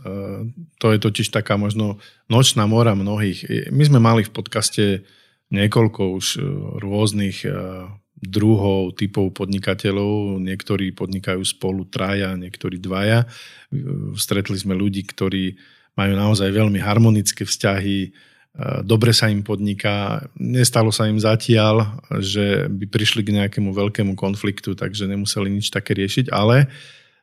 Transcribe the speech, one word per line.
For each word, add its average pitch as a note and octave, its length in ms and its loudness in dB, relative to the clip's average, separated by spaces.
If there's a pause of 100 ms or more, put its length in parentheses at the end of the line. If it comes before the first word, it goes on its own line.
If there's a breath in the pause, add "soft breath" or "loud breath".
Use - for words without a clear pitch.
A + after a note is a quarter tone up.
(840)
to A2+ 80 4
je G#2+ 80 4
totiž G#2 320 -2
taká G#2 240 -2
možno G#2 400 -2 (320 loud breath)
nočná A2+ 400 4
mora A2+ 240 4
mnohých. G2+ 800 -2
My D3 160 4
sme C3 160 8
mali A2+ 240 4
v - 80 -18
podcaste G2+ 720 -2 (480 soft breath)
niekoľko G#2 640 2
už, G2 60 -6 (100)
e, - 40 -6 (440)
rôznych, G2+ 640 -2
e, G2 40 -4 (680)
druhov, G2 800 2
typov G2 320 -2
podnikateľov. G2 1120 -2
Niektorí F#2+ 480 -4
podnikajú F#2 560 -6
spolu F#2+ 400 -6
traja, G2 480 -2
niektorí F2+ 480 -10
dvaja. G2+ 400 2
E, A#2 40 -2 (920 loud breath)
stretli G2 400 -2
sme G2 160 -2
ľudí, G2 320 -2
ktorí F#2+ 480 -4 (400 soft breath)
majú G2 200 0
naozaj G2 360 2
veľmi G#2 280 2
harmonické G#2 640 4
vzťahy, G2 540 0 (100)
e, - 20 -18 (800 soft breath)
dobre A2+ 240 4
sa A2 160 2
im G2+ 160 0
podniká. G2+ 800 -2 (160)
Nestalo A#2+ 560 2
sa G#2+ 160 0
im G#2+ 80 2
zatiaľ, A2 840 2 (220)
že G2+ 480 0
by G2 160 -6
prišli G2+ 320 0
k G#2 160 0
nejakému G2 400 0
veľkému G2+ 400 0
konfliktu, G2 640 -4
takže G2 320 -6
nemuseli G2+ 400 -4
nič G2+ 160 -4
také - 320 -6
riešiť, G2 320 -2
ale, A#2+ 400 6 (520 loud breath)